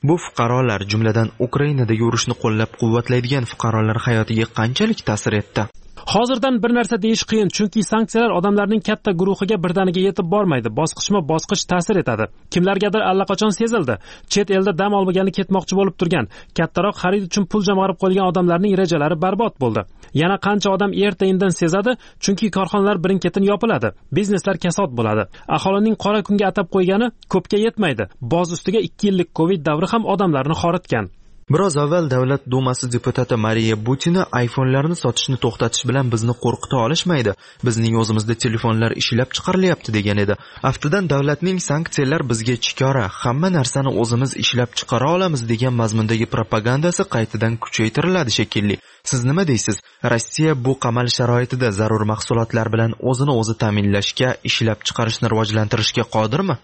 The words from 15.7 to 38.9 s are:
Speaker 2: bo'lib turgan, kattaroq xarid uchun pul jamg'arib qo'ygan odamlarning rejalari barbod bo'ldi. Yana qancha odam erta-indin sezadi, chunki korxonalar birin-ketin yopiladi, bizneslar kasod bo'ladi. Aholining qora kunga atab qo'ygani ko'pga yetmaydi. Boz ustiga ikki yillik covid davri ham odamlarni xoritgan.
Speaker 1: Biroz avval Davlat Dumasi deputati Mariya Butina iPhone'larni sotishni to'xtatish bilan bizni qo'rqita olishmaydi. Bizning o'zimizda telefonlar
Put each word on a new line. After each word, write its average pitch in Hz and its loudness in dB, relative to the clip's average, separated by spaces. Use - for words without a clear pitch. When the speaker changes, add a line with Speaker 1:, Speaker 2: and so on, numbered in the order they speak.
Speaker 2:
bo'lib 190 0
turgan, 170 0
kattaroq 180 0
xarid 196 0
uchun 202 0
pul 214 0
jamg'arib 190 2
qo'ygan 190 2
odamlarning 180 2
rejalari 160 2
barbod 202 0
bo'ldi. 110 0
Yana 190 2
qancha 202 2
odam 196 0
erta-indin 190 2
sezadi, 196 2
chunki 202 0
korxonalar 202 0
birin-ketin 185 0
yopiladi, 190 0
bizneslar 196 0
kasod 175 -2
bo'ladi. 107 0
Aholining 202 2
qora 208 0
kunga 202 2
atab 185 -2
qo'ygani 190 2
ko'pga 190 0
yetmaydi. 160 0
Boz 170 2
ustiga 208 0
ikki - -4
yillik 185 0
covid 165 0
davri 160 0
ham 233 0
odamlarni 160 0
xoritgan. 151 -2
Speaker 1:
Biroz 170 2
avval 160 0
Davlat 127 0
Dumasi 127 0
deputati 120 0
Mariya 110 2
Butina 170 2
iPhone'larni 135 0
sotishni 127 -2
to'xtatish 117 -2
bilan 131 0
bizni 117 0
qo'rqita 127 -2
olishmaydi. 147 0
Bizning 113 2
o'zimizda 110 0
telefonlar 113 0